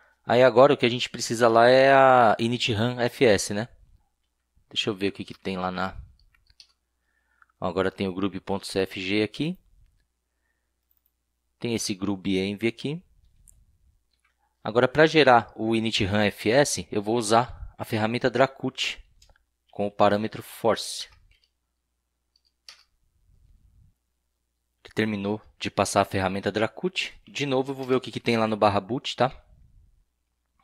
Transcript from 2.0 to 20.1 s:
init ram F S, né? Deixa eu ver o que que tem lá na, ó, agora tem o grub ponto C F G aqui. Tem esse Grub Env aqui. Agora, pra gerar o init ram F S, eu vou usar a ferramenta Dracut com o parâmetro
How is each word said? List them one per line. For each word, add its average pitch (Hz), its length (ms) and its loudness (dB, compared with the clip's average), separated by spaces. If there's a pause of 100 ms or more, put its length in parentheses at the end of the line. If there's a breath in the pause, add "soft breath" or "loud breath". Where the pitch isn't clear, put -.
init 117 360 -2
ram 120 260 -2
F 120 240 -2
S, 104 300 2
né? 104 160 -6 (1000)
Deixa - 220 -6
eu 104 60 -4
ver 98 140 -4
o - 40 -12
que 101 100 -12
que - 100 -16
tem 95 220 -10
lá 92 160 -6
na, 92 260 -6 (1600)
ó, 98 60 -6
agora 92 220 -2
tem 98 200 -6
o 90 40 -8
grub 95 280 -6
ponto 98 260 -8
C - 120 -6
F 95 200 -4
G 101 240 -2
aqui. 151 340 -6 (2000)
Tem 120 140 -6
esse 107 220 -4
Grub 95 320 -6
Env 98 400 -2
aqui. 143 340 -8 (1600)
Agora, 117 240 0
pra 151 200 4
gerar 131 480 4
o 113 200 -2
init 110 280 -2
ram 101 180 0
F 104 300 -2
S, 131 400 0
eu 110 100 -4
vou 107 140 -4
usar 113 640 -2
a - 80 -12
ferramenta 117 440 -2
Dracut - 720 -4 (680)
com 104 160 -6
o 101 40 -8
parâmetro 104 520 0